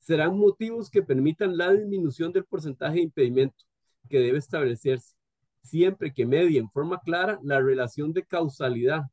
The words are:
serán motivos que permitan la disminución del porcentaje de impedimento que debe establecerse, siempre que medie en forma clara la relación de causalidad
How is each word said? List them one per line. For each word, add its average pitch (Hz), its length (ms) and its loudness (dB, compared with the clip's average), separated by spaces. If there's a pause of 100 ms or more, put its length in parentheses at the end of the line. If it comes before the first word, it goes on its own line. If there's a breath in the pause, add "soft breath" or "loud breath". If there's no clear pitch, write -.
serán 165 360 0
motivos 214 540 0
que 196 140 2
permitan 160 520 0
la 175 160 2
disminución 180 600 0
del 190 120 -2
porcentaje 151 520 -6
de 175 60 2
impedimento 135 640 0 (440)
que 139 100 0
debe 127 200 2
establecerse, 135 760 -2 (480)
siempre 175 500 0
que 120 140 -2
medie 156 320 2
en 110 100 -2
forma 165 300 -4
clara 185 460 -2
la 139 160 0
relación 131 520 0
de 180 120 -4
causalidad 143 760 -2 (100)